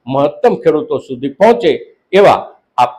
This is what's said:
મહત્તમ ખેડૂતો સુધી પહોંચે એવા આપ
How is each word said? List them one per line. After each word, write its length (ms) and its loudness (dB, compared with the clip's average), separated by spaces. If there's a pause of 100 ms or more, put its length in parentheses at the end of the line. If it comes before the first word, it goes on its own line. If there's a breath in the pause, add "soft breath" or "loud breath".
મહત્તમ 500 -2
ખેડૂતો 440 -2
સુધી 360 -10
પહોંચે 360 2 (400)
એવા 280 4 (380)
આપ 220 0